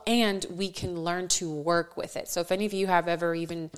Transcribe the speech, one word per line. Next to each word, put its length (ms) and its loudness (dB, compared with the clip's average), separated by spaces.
and 440 4
we 200 -2
can 320 -4
learn 240 0
to 240 0
work 460 0
with 180 -6
it. 140 -6
So 140 -2
if 100 -2
any 140 0
of 80 -4
you 140 0
have 200 4
ever 260 0
even 440 -4